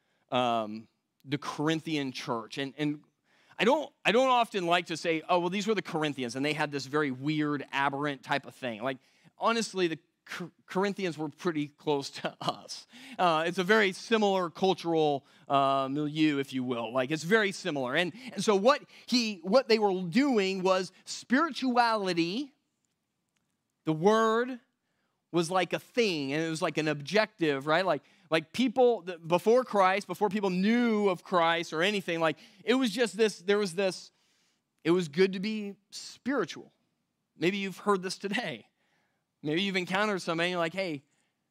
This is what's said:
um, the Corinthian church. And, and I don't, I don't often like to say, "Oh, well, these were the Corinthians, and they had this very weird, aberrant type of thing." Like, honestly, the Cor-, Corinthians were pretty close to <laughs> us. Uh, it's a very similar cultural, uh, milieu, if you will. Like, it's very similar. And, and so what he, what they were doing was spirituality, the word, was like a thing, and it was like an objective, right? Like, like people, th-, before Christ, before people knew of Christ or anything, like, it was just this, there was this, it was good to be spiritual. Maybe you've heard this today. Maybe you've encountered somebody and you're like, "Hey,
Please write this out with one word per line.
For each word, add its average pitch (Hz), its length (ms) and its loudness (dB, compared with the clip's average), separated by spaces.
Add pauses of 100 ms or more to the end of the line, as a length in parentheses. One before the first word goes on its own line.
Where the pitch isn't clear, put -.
(300)
um, 113 580 -2 (360)
the 139 120 -6
Corinthian 151 760 -4
church. 113 440 -8
And, 139 220 -6
and 147 220 -2 (580)
I 180 60 0
don't, 285 280 2 (100)
I 180 100 2
don't 254 180 4
often 220 360 0
like 175 200 2
to 165 100 -6
say, 165 320 -2
"Oh, 180 120 2
well, 175 100 -2
these 202 160 -4
were 220 80 0
the 185 80 -2
Corinthians, 135 540 -4
and 135 80 -4
they 151 100 0
had 151 180 -4
this 135 140 -8
very 147 240 -2
weird, 147 600 -2
aberrant 139 520 -2
type 139 240 -4
of 120 80 -16
thing." 113 280 -8
Like, 135 140 -4 (420)
honestly, 190 500 -2
the 160 100 -6 (260)
Cor-, - 260 -12 (160)
Corinthians 185 520 -4
were 156 100 -6
pretty 147 400 -6
close 143 420 -4
to - 280 -8
<laughs> - 20 -20
us. - 460 -8 (320)
Uh, 165 280 4
it's 175 120 -4
a 185 60 -2
very 202 280 4
similar 196 560 0
cultural, 160 800 0 (220)
uh, 135 420 2
milieu, 151 480 0
if 135 140 -4
you 131 120 -4
will. 117 280 -4
Like, 131 180 0
it's 156 140 -4
very 196 280 2
similar. 139 420 -4
And, 175 180 0 (200)
and 202 100 -6
so 214 120 4
what 240 280 4 (240)
he, 220 360 -2
what 220 260 2
they 226 100 6
were 190 240 2
doing 190 600 2
was 185 300 2 (120)
spirituality, 233 1500 0 (1300)
the 156 80 0
word, 220 680 2 (720)
was 170 200 0
like 185 240 0
a 160 40 -2
thing, 156 540 0
and 156 100 0
it 165 60 -2
was 160 140 -6
like 165 160 -2
an 156 100 0
objective, 147 800 0
right? 165 180 4
Like, 160 180 0 (280)
like 160 220 -2
people, 240 500 4
th-, 175 240 -12
before 214 360 4
Christ, 196 440 2
before 196 240 -2
people 196 180 0
knew 208 600 2
of 180 140 -2
Christ 165 500 2
or 160 100 -2
anything, 185 380 -2
like, 160 180 2 (260)
it 226 100 2
was 262 160 2
just 220 260 -2
this, 220 240 2
there 202 180 2
was 190 160 -2
this, 190 360 -2 (760)
it 156 60 4
was 175 180 2
good 185 260 2
to 196 60 -6
be 208 340 -6 (160)
spiritual. - 840 -6 (640)
Maybe 185 200 0
you've 196 200 -6
heard 196 240 0
this 180 140 -8
today. 196 500 -6 (760)
Maybe 156 200 0
you've 196 140 -2
encountered 190 440 -2
somebody 170 280 -2
and 180 40 -2
you're 180 60 -2
like, 165 160 -2
"Hey, 175 280 -6 (480)